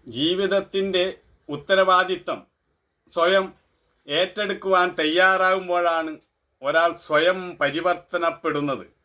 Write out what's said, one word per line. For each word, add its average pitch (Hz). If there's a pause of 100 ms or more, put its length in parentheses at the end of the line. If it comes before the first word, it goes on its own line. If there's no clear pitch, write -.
ജീവിതത്തിൻ്റെ 185 (460)
ഉത്തരവാദിത്തം 180 (720)
സ്വയം 185 (640)
ഏറ്റെടുക്കുവാൻ 190 (120)
തയ്യാറാകുമ്പോഴാണ് 175 (500)
ഒരാൾ 160 (160)
സ്വയം 170 (180)
പരിവർത്തനപ്പെടുന്നത്. 156 (200)